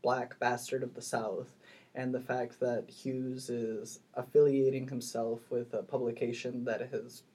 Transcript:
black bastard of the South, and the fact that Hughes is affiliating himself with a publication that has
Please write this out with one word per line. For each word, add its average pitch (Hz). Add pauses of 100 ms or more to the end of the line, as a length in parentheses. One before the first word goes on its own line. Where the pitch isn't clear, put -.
black 123
bastard 123
of 123
the 117
South, 110 (380)
and 127
the 127
fact 127
that 120
Hughes 131
is 113 (120)
affiliating 135
himself 117
with 120
a 104
publication 120
that 117
has 120 (120)